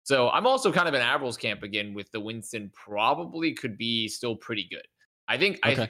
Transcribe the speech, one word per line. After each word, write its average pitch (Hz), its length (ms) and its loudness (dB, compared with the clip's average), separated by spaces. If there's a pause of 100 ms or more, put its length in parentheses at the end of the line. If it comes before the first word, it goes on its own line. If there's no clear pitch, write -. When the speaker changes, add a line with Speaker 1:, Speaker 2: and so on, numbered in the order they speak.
Speaker 1:
So 127 280 4
I'm 202 160 4
also 254 240 4
kind 175 160 2
of 143 80 2
in 123 60 2
Avril's 127 360 0
camp 104 260 -4
again 104 300 -6
with 101 180 -10
the 110 80 -6
Winston 107 540 -10
probably 151 800 0
could 110 240 -6
be 113 300 0
still 117 280 -4
pretty 104 340 -6
good. 80 120 -12 (460)
I 117 100 0
think 190 240 0
I, 139 120 4
Speaker 2:
Okay. 120 160 2